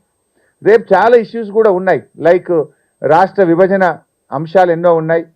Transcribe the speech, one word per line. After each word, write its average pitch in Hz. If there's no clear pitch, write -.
రేపు 196
చాలా 220
ఇష్యూస్ 226
కూడా 214
ఉన్నాయి, 180
లైక్ 180
రాష్ట్ర 185
విభజన 180
అంశాలు 170
ఎన్నో 170
ఉన్నాయి 160